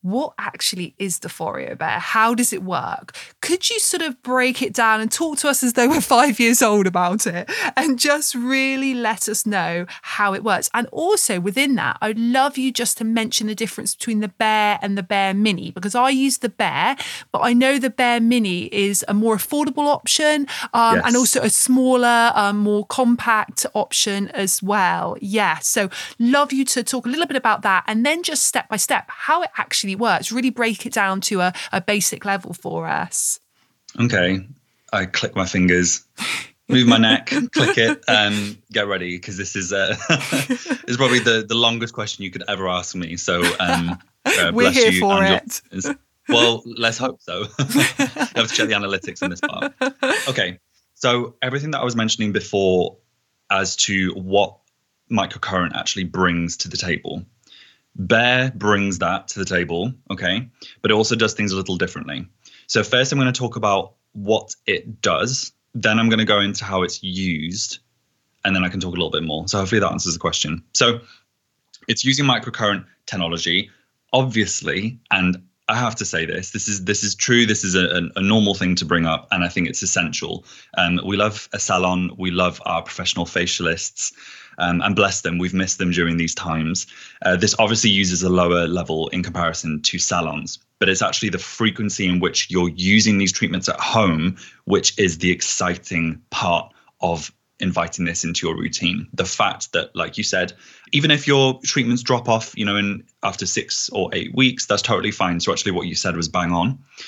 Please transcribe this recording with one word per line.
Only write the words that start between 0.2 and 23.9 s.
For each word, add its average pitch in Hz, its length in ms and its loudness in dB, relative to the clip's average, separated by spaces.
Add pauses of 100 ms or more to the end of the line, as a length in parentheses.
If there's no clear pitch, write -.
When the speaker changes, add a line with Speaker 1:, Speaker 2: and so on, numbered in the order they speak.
Speaker 1:
actually - 580 -6
is 190 220 -4
the - 100 -10
Foreo - 480 -8
Bear? 160 220 -4
How 220 360 2
does 240 180 0
it 196 100 -6
work?" 175 540 -6 (240)
Could - 300 0
you 466 80 -2
sort 359 240 0
of 294 220 -6
break 254 360 2
it 262 120 -4
down 220 280 2
and 226 100 -2
talk 311 280 -2
to 302 100 0
us 269 140 2
as 247 120 0
though 247 140 4
we're 320 120 4
five 277 400 4
years 240 220 6
old 208 260 4
about 180 400 0
it, 175 200 -6 (280)
and 269 200 2
just 294 380 0
really 269 580 0
let 226 360 -2
us 214 180 -2
know 175 400 0 (160)
how 202 320 0
it - 80 -6
works? 196 320 0
And 233 140 -2
also 330 500 0
within 240 380 0
that, 139 260 0
I'd 214 160 -2
love 262 400 2
you 262 140 0
just 240 260 -2
to 233 60 -4
mention 220 420 0
the 214 80 -2
difference 214 400 -6
between 220 240 -2
the 214 100 -2
Bear 214 540 2
and 196 160 -2
the 190 60 -4
Bear 196 280 0
Mini, 196 380 0
because 190 240 -6
I 247 160 4
use 269 280 2
the 247 100 -2
Bear, 185 480 0 (340)
but - 140 -2
I 240 80 4
know 262 260 4
the 262 120 0
Bear 240 300 2
Mini 226 440 2 (100)
is 202 320 0
a 208 80 0
more 214 220 4
affordable 294 500 0
option, 294 640 2 (260)
um, 233 300 6
and 240 100 2
Speaker 2:
Yes. - 20 6
Speaker 1:
also 254 260 4
a 214 80 2
smaller, 247 840 4
um, 202 240 2
more 208 260 2
compact 233 800 0 (100)
option 202 560 -2